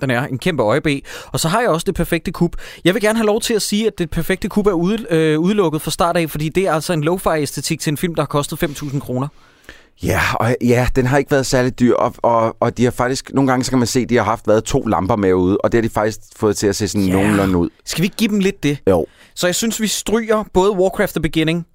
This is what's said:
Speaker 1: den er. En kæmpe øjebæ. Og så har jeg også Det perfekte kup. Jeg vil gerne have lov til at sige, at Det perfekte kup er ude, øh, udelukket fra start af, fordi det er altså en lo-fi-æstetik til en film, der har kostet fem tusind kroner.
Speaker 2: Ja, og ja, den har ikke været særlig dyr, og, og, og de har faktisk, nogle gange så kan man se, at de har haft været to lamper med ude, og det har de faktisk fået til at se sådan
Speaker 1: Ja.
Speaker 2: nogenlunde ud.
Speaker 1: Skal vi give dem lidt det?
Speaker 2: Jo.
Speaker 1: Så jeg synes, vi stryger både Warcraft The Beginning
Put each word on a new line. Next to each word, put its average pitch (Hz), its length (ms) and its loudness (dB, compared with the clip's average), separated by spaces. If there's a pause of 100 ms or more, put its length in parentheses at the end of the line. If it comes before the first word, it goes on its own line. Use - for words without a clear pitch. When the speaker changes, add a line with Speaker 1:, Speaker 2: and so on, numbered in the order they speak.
Speaker 1:
den 131 100 -2
er. 120 140 -2
En 131 140 -6
kæmpe 151 240 0
øjebæ. 139 360 0 (320)
Og 131 80 -2
så 165 80 0
har 196 140 0
jeg 226 80 0
også 160 160 0
Det 180 100 -2
perfekte 170 360 -4
kup. 175 200 0 (340)
Jeg 175 80 4
vil 226 80 -2
gerne 214 160 2
have 226 80 2
lov 208 160 2
til - 120 -2
at 202 80 0
sige, 214 260 0
at 202 100 -4
Det 170 120 -4
perfekte 185 400 -2
kup 208 180 0
er 208 40 4
ude, 190 380 0
øh, 156 300 2
udelukket 175 420 2
fra 165 100 -6
start 175 260 0
af, 160 120 0
fordi 156 200 -6
det 190 180 0
er 156 60 0
altså 160 200 -2
en 151 100 0
lo-fi-æstetik 160 760 -2
til 160 120 -4
en 143 60 -2
film, 175 180 -4
der 156 60 0
har 139 60 -4
kostet 143 320 -4
fem 190 140 -4
tusind 143 280 -6
kroner. 127 260 -4 (760)
Speaker 2:
Ja, 90 160 0 (140)
og 117 280 0
ja, 120 340 2
den 127 100 2
har 135 120 2
ikke 139 140 0
været 135 140 2
særlig 127 340 0
dyr, 120 160 6
og, 117 180 2 (100)
og, 117 360 2
og - 180 0
de 117 60 2
har 120 80 4
faktisk, 123 420 -4
nogle 131 180 2
gange 127 120 0
så 117 80 -6
kan 131 80 2
man 117 80 2
se, 135 120 0
at 113 100 0
de 120 60 2
har 113 80 4
haft 110 240 -2
været 110 160 4
to 135 220 -2
lamper 95 300 0
med 95 180 4
ude, 92 240 4
og 98 140 0
det 117 60 4
har 113 40 2
de 113 120 -2
faktisk 107 260 -2 (160)
fået 107 220 2
til 107 100 0
at 98 80 2
se 104 120 -2
sådan 98 200 0
Speaker 1:
Ja. 90 60 2
Speaker 2:
nogenlunde 98 440 2
ud. 87 120 0 (160)
Speaker 1:
Skal - 180 -4
vi 180 140 0
give 214 120 0
dem 208 100 0
lidt 196 240 -2
det? 143 140 0 (120)
Speaker 2:
Jo. 85 160 2 (300)
Speaker 1:
Så 175 120 -2
jeg 175 80 -2
synes, 226 260 -4
vi 214 60 0
stryger 214 560 -2 (100)
både 190 180 4
Warcraft 190 420 0
The 156 80 -4
Beginning 160 540 0